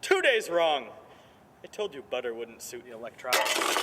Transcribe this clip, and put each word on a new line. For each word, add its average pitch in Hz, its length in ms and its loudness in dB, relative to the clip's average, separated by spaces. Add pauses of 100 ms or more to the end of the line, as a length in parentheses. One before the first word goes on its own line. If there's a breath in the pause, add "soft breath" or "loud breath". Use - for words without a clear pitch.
Two 381 200 4
days 254 280 4
wrong. 160 380 2 (760 loud breath)
I - 40 -18
told 202 260 -6
you 139 160 -12
butter 123 240 -2
wouldn't 113 280 -10
suit 120 240 -12
the 123 80 -16
electronics. - 880 0